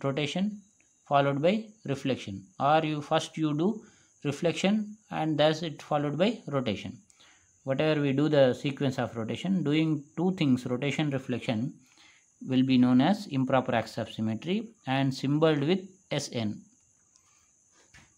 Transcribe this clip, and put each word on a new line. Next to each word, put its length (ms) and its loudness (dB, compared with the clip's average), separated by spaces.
rotation 580 -2
followed 340 2
by 240 2
reflection, 600 -4
or 240 4
you 180 -2
first 360 -4
you 180 0
do 280 0
reflection 760 0
and 260 -2
thus 240 4
it 200 -8
followed 360 -2
by 300 0
rotation. 500 -4
Whatever 380 0
we 120 2
do 160 2
the 240 6
sequence 440 -2
of 180 -4
rotation, 480 -2
doing 400 0
two 180 0
things, 300 2
rotation, 460 -2
reflection, 640 -4
will 160 2
be 140 4
known 240 6
as 260 2
improper 480 0
axis 220 -2
of 140 -6
symmetry 580 -4
and 260 0
symboled 460 2
with 200 0
S 220 -4
N. 300 -4